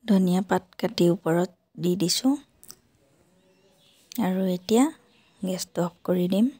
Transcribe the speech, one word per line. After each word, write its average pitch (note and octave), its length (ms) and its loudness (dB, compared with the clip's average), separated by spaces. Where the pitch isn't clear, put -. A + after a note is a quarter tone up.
ধনিয়া F#3 360 2
পাত F#3 220 -2
কাটি F3+ 300 0
ওপৰত E3+ 720 -2
দি F3 120 0
দিছোঁ। F#3+ 360 -2
আৰু F#3 280 -2
এতিয়া G#3+ 320 2
গেছটো F#3 440 -4
অফ E3+ 80 -6
কৰি F3+ 200 2
দিম। G3 220 2